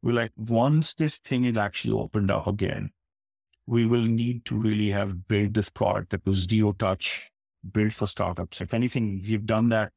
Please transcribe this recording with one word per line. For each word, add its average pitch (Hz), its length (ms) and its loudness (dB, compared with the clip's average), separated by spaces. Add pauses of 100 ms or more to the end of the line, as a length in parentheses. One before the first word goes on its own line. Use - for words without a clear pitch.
We're 120 120 2
like, 117 220 0
"Once 120 580 2
this 151 240 -2
thing 127 260 -2
is 120 120 0
actually 104 380 -2
opened 104 360 0
up 101 160 0
again, 101 440 -4 (760)
we 117 200 2
will 117 160 4
need 117 440 0
to 113 120 -2
really 107 320 2
have 98 380 -4
built 104 260 2
this 107 160 0
product - 400 -2
that - 160 -4
was 95 240 2
zero 107 220 4
touch, - 580 -2 (480)
built 107 140 2
for - 140 -4
startups." 90 540 -4
If 92 140 -6
anything, 113 520 -2
we've 107 200 -2
done 113 240 2
that 110 260 0